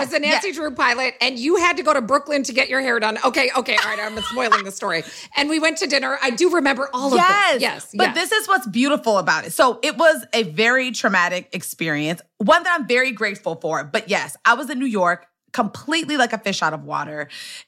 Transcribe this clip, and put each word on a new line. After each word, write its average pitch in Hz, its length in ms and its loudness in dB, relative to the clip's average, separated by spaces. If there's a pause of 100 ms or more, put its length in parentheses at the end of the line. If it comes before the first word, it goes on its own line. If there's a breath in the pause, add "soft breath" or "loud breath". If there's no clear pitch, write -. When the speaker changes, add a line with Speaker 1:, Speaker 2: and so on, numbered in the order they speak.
Speaker 1:
was 247 60 -6
the 320 100 0
Nancy 311 260 0
Speaker 2:
yes. 330 80 -6
Speaker 1:
Drew 302 160 -4
pilot, 247 480 0
and 254 180 0
you 294 200 2
had 349 180 2
to 269 80 -6
go 302 100 4
to 277 60 2
Brooklyn 277 440 0
to 240 100 -6
get 233 160 2
your 262 100 0
hair 254 220 0
done. 220 240 0
Okay, 254 280 2
okay, 233 220 0
all 214 140 2
right, 214 100 -4
I'm 214 240 -8
spoiling 220 400 0
the 196 80 -10
story. 175 320 -4 (320 loud breath)
And 294 140 0
we 311 100 0
went 311 200 0
to 330 80 -2
dinner. 269 360 0
I 269 60 0
do 311 220 2
remember 277 420 2
all 262 160 -2
of 262 60 4
Speaker 2:
Yes, 370 400 4
Speaker 1:
this. 233 60 -2
Yes, - 320 -2
Speaker 2:
but 208 120 0
Speaker 1:
yes. 311 100 -2
Speaker 2:
this 349 160 -2
is 427 160 0
what's 381 180 2
beautiful 240 520 2
about 165 280 0
it. 165 60 -10
So 247 320 4
it 294 140 -2
was 311 340 4
a 233 120 2
very 233 480 2
traumatic 180 600 0
experience, 160 720 -4 (160)
one 311 260 4
that 349 160 0
I'm 233 80 -6
very 254 240 2
grateful 208 440 -4
for. 156 280 -4
But 190 240 -4
yes, 156 380 -4
I 226 80 6
was 247 160 -2
in 277 100 -6
New 262 60 -2
York, 180 400 0 (260)
completely 302 640 -2
like 240 160 2
a 226 60 -2
fish 196 240 -4
out 156 140 0
of 143 80 -12
water. 147 440 -8 (400 loud breath)